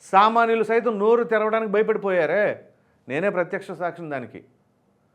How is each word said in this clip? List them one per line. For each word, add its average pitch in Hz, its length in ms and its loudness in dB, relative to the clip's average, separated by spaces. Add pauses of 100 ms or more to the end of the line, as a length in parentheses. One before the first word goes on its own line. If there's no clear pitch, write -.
సామాన్యులు 226 600 4
సైతం 226 360 0
నోరు 233 240 4
తెరవడానికి 220 480 0
భయపడిపోయారే. 190 920 0 (440)
నేనే 160 200 -2
ప్రత్యక్ష 180 420 -6
సాక్ష్యం 170 400 -10
దానికి. 120 320 -12 (720)